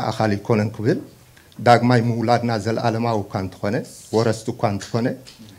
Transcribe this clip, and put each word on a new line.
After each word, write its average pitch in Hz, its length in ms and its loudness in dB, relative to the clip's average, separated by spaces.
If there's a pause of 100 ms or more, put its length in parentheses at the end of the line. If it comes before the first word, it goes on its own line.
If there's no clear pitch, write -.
ኣኻል 110 280 0
ይኮነን 107 380 0
ክብል 123 280 -2 (600)
ዳግማይ 120 440 6
ምውላድና 117 560 0
ዘለኣለማዊ 113 600 -2
እኳ 98 220 -8
እንተኾነ፣ 95 340 -4 (340)
ወረስቲ 113 400 0
እኳ - 220 -6
እንተኾነ፣ 113 360 -4 (520)